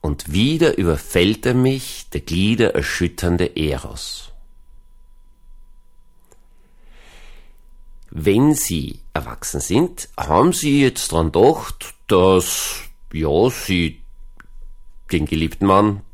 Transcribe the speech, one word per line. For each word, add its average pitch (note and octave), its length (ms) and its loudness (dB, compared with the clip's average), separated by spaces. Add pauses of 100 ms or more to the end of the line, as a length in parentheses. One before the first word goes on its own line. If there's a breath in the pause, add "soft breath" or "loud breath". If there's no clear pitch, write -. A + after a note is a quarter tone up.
Und C#2+ 300 -4
wieder C#3+ 460 2
überfällt F2 640 2
er B2 80 2
mich, C3 600 0
der D2 80 -6
gliedererschütternde F2 1300 0
Eros. - 800 -6 (3750 soft breath)
Wenn A2 440 2
Sie D2+ 460 -6 (120)
erwachsen - 480 -8
sind, C#3 560 -2
haben F#2 380 2
Sie C#3+ 260 0
jetzt - 320 0
dran D#2+ 200 0
gedacht, - 600 2 (140)
dass, F#2 720 2 (360)
ja, D#2 380 2
Sie F2+ 500 -4 (1120)
den D2+ 140 0
geliebten D#2+ 400 -2
Mann G2+ 340 4 (140)